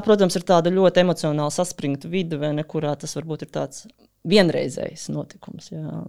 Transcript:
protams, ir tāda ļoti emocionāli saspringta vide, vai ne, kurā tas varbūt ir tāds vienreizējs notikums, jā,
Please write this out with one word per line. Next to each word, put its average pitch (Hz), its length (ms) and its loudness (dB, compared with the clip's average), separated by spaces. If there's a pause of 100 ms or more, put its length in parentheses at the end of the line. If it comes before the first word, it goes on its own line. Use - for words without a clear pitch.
protams, 202 360 4
ir 175 80 -4
tāda 170 240 4
ļoti 180 320 4
emocionāli 151 520 0
saspringta 147 560 -4
vide, 170 280 -4
vai 147 160 -2
ne, 151 80 -2
kurā 147 320 -4
tas 143 240 -8
varbūt 156 300 -8
ir - 60 -20
tāds 143 340 -8 (380)
vienreizējs 156 840 2
notikums, - 640 -10
jā, 165 360 -10